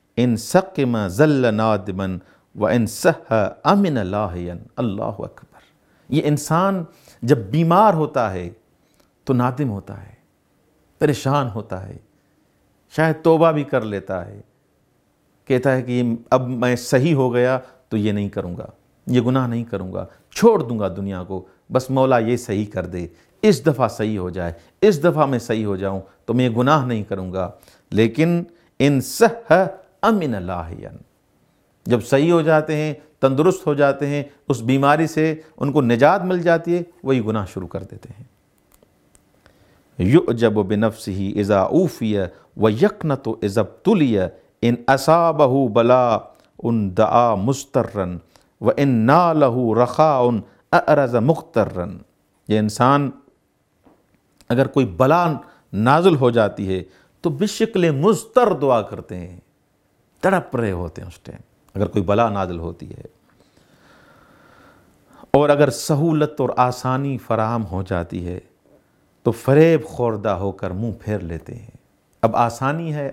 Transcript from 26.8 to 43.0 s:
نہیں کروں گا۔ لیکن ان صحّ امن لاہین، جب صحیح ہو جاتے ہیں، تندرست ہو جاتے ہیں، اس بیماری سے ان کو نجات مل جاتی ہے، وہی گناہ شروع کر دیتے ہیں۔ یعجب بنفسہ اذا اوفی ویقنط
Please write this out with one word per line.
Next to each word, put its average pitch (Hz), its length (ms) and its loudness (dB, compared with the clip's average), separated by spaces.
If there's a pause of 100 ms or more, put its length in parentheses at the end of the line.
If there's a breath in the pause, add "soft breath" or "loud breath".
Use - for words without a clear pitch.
نہیں 113 160 -4
کروں 92 300 -8
گا۔ 90 180 -4 (400 soft breath)
لیکن 151 540 0 (340 soft breath)
ان 139 220 2
صحّ 220 520 0 (500)
امن 160 400 0
لاہین، 87 540 -10 (880)
جب 113 180 0
صحیح 147 300 2
ہو 170 80 4
جاتے 156 360 2
ہیں، 151 180 -4 (260 loud breath)
تندرست 151 460 2
ہو 151 80 2
جاتے 139 320 2
ہیں، 143 160 -4 (260 loud breath)
اس 123 120 -2
بیماری 139 460 2
سے 156 280 -2 (220 loud breath)
ان 143 160 -4
کو 147 100 2
نجات 135 420 4
مل 180 180 -2
جاتی 170 340 0
ہے، 175 60 -4 (200)
وہی 131 220 0
گناہ 107 300 -2
شروع 90 140 -8
کر 90 140 -8
دیتے - 260 -18 (100)
ہیں۔ 117 60 -20 (1700 soft breath)
یعجب 113 540 2
بنفسہ 104 880 -2
اذا 101 200 2
اوفی 113 580 0 (400 loud breath)
ویقنط 131 720 0 (140)